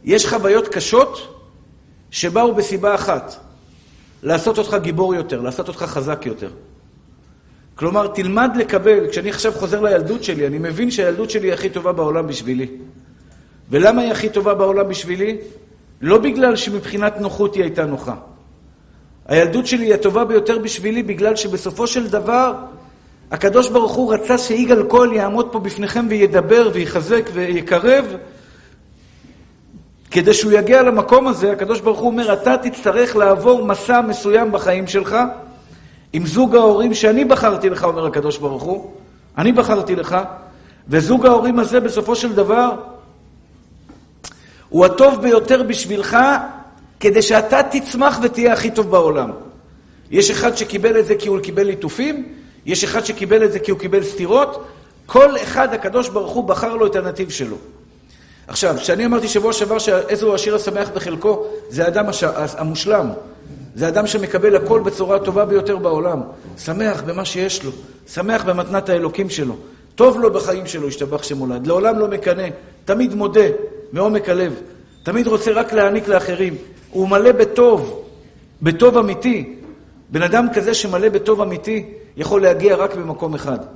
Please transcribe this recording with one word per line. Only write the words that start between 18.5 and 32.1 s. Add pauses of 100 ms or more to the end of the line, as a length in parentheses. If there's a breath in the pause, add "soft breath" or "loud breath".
הילדות
שלי
היא
הטובה
ביותר
בשבילי,
בגלל
שבסופו
של
דבר, (760 soft breath)
הקדוש
ברוך
הוא
רצה
שיגאל
כהן
יעמוד
פה
בפניכם
וידבר
ויחזק
ויקרב, (2000 loud breath)
כדי
שהוא
יגיע
למקום
הזה.
הקדוש
ברוך
הוא
אומר,